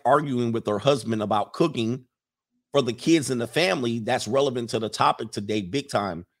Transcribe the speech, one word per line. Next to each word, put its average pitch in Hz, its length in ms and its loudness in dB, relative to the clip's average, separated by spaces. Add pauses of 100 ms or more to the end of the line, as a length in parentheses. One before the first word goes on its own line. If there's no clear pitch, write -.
arguing 127 480 2
with 113 160 -2
her 104 120 2
husband 113 440 2
about 104 300 0
cooking 127 500 0 (720)
for 143 80 4
the 123 100 0
kids 135 380 2
and 123 100 -2
the 120 80 -4
family 147 520 0
that's 120 280 -2
relevant 123 440 0
to 113 80 -2
the 107 100 -4
topic 135 420 0
today 107 300 -2
big 127 260 -4
time? 92 380 -2 (160)